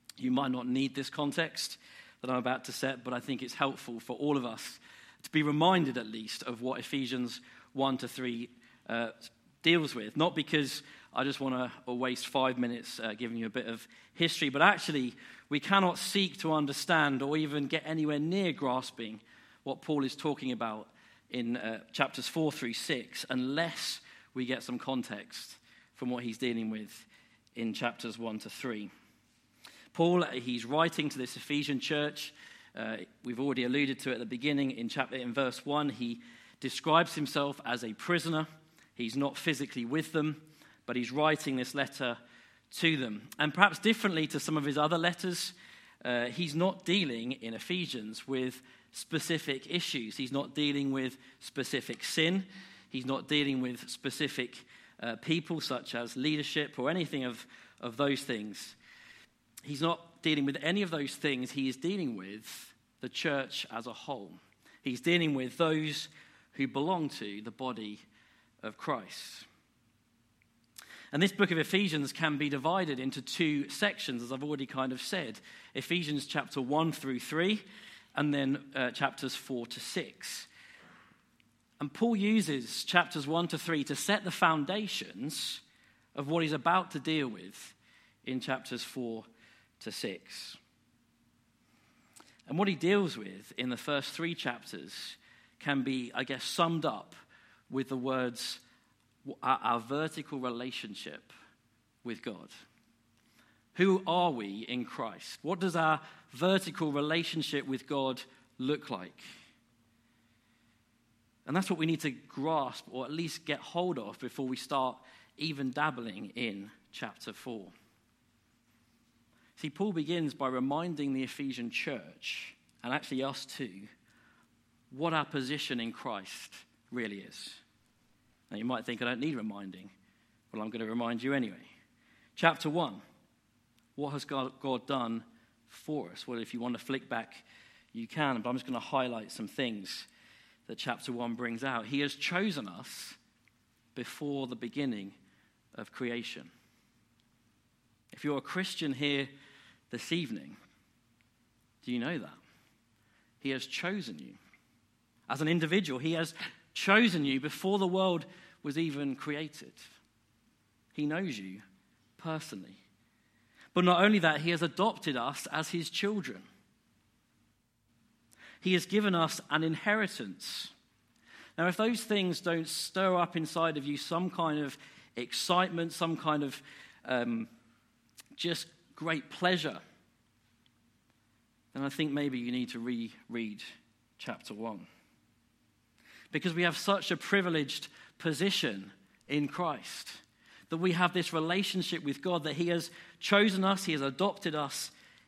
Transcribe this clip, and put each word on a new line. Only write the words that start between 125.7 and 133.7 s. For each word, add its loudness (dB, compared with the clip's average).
in -4
Christ -8
really -4
is. -14
Now, -8
you -4
might -2
think, -4
"I 0
don't 0
need 0
reminding." -8
Well, -4
I'm -4
gonna -4
remind 0
you 2
anyway. 0
Chapter 4
one, 0